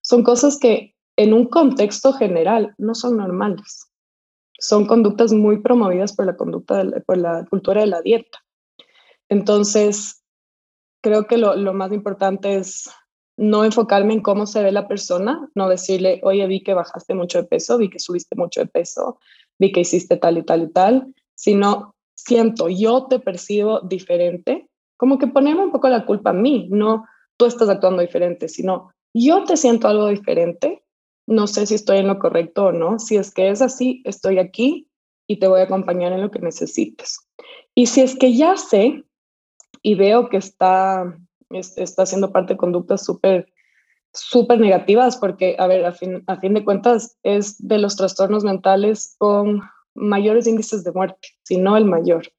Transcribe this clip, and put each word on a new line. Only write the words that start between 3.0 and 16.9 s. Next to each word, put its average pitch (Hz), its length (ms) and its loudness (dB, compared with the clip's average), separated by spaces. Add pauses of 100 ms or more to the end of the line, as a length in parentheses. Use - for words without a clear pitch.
normales. 190 720 -6 (720)
Son 208 280 2
conductas 220 460 2
muy 208 280 2
promovidas 202 540 0
por 202 100 -4
la 185 120 -4
conducta - 420 -6
de 190 60 -2
la, - 160 -6
por 185 160 -2
la 170 320 -4
cultura 196 320 -2
de 214 60 2
la 175 140 -4
dieta. 214 380 -2 (920)
Entonces, 208 920 0 (760)
creo 214 260 0
que 233 100 2
lo, 208 180 2
lo 196 180 -4
más 190 180 -6
importante 196 640 -4
es 190 340 -8 (480)
no 214 260 2
enfocarme 214 500 2
en 214 80 0
cómo 208 240 0
se 208 180 -4
ve 196 80 2
la 202 160 -2
persona, 202 680 -6
no 190 140 -2
decirle, 185 540 0
"Oye, 196 240 2
vi 190 160 -4
que 196 100 -2
bajaste 180 400 -6